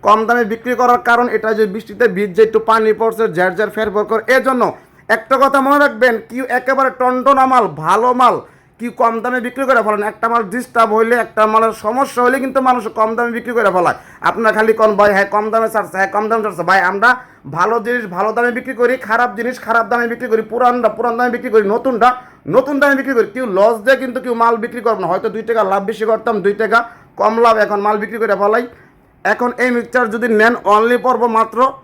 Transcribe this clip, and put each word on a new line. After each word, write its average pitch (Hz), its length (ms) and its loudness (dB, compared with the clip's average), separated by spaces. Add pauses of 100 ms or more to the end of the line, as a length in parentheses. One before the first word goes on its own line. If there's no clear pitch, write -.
কম 214 240 4
দামে 240 180 2
বিক্রি 226 300 -4
করার 240 240 2
কারণ 240 300 2
এটা 220 260 -2
যে 214 120 2
বৃষ্টিতে 208 420 -2
ভিজে, 190 340 0
একটু 220 160 4
পানি 220 340 2
পড়ছে, 220 360 -2
ঝের 180 280 -2
ঝের 208 140 -2
ফের 214 200 -4
ফের 202 140 -2
করে। 220 220 -2
এজন্য 247 460 0 (360)
একটা 226 320 0
কথা 269 200 4
মনে 277 180 2
রাখবেন, 233 400 2 (100)
কি 240 200 -8
একেবারে 254 420 0
টনটনা 254 560 2
মাল, 254 220 2
ভালো 175 440 0
মাল 240 280 2 (380)
কি 233 100 -8
কম 226 320 -2
দামে 247 200 -2
বিক্রি 247 240 -6
করে 247 180 2
ফেলেন। 208 200 -2
একটা 214 260 -4
মাল 233 140 0
ডিস্টার্ব 226 520 -2
হইলে, 226 220 2
একটা 220 300 0
মালের 220 260 2
সমস্যা 247 500 -2
হইলে 247 160 2
কিন্তু 269 220 -2
মানুষ 247 280 0
কম 220 260 -2
দামে 233 160 -2
বিক্রি 226 220 -8
করে 220 180 2
ফেলায়। 175 240 0 (260)
আপনার 208 340 0
খালি 220 180 2
কোন 214 240 2
ভাই, 208 160 4
"হ্যাঁ, 196 140 2
কম 208 240 -4
দামে 220 180 0
ছাড়ছে, 190 280 -4
হ্যাঁ, 190 140 0
কম 214 180 -2
দামে 220 140 0
ছাড়ছে।" 185 200 -6
ভাই, 185 180 2
আমরা 202 360 2 (340)
ভালো 196 300 0
জিনিস 233 260 -4
ভালো 190 260 -4
দামে 233 200 0
বিক্রি 247 220 -8
করি, 240 220 0
খারাপ 233 400 -2
জিনিস 233 240 -6
খারাপ 226 280 0
দামে 240 200 -2
বিক্রি 240 200 -8
করি, 220 140 0
পুরানটা 240 460 0
পুরান 226 280 -2
দামে 247 140 0
বিক্রি 226 200 -6
করি, 208 180 2
নতুনটা 240 480 0 (320)
নতুন 262 320 0
দামে 277 140 4
বিক্রি 269 200 -2
করি। 240 200 2
কেউ 254 120 -6
লস 214 320 2
দেয় 247 180 2
কিন্তু 254 240 -6
কেউ 247 140 -4
মাল 233 220 2
বিক্রি 226 240 -8
করবে 214 200 -2
না। 185 60 -4
হয়তো 185 220 -2
দুই 214 140 -6
টাকা 220 220 0
লাভ 196 200 0
বেশি 202 200 -4
করতাম, 220 360 -2
দুই 196 120 0
টাকা 220 360 0 (280)
কম 214 220 0
লাভ, 233 180 4
এখন 208 240 0
মাল 208 180 0
বিক্রি 208 200 -8
করে 208 180 0
ফেলাই। 214 300 0 (580)
এখন 240 340 -2
এই 247 120 0
মিক্সচার 240 400 -2
যদি 226 180 -4
নেন, 220 260 4
only 220 480 2
পড়বো 240 240 0
মাত্র 226 460 0 (100)